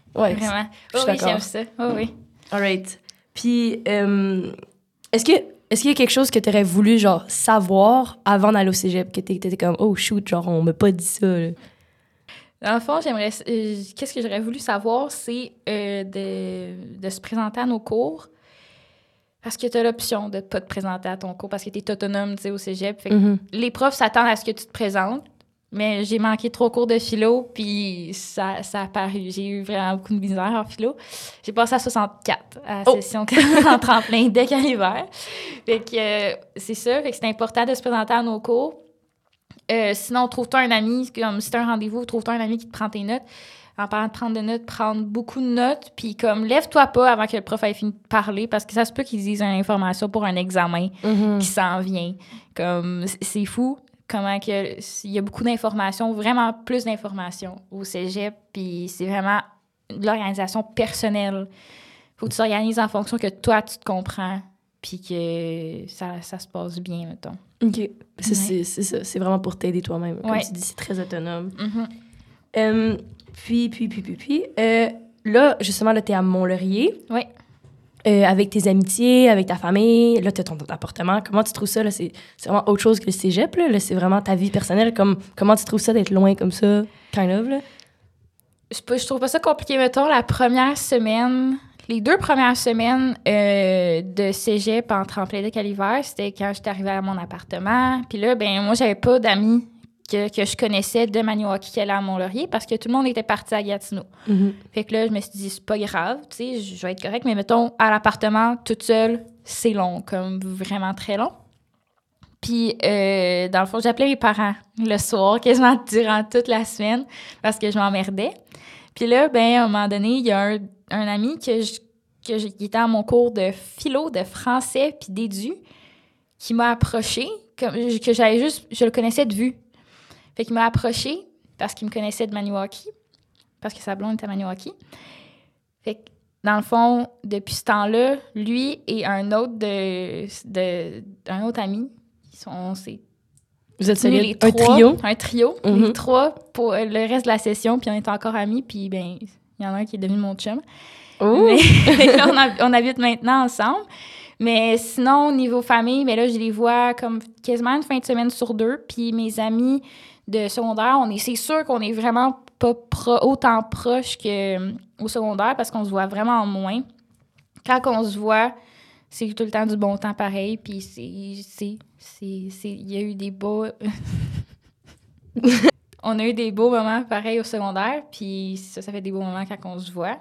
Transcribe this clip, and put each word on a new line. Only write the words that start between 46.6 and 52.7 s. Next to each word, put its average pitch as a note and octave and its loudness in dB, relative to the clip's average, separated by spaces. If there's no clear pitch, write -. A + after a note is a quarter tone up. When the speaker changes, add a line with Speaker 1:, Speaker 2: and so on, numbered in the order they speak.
Speaker 2:
pas B3 6
avant A3 0
que A3+ -4
le G3+ -6
prof A3 -6
ait G#3 -2
fini G#3 -6
de - -20
parler, G#3+ 0
parce G#3 -2
que - -18
ça A3+ 2
se A3+ -4
peut C4+ -4
qu'ils A3+ -6
disent G3+ -4
une G3+ 0
information G3 0
pour G#3 -4
un F#3 -2
examen F3+ 0
Speaker 1:
Mhm. G#3 2
Speaker 2:
qui G3 0
s'en F#3 0
vient. F#3 -4
Comme, F3 -4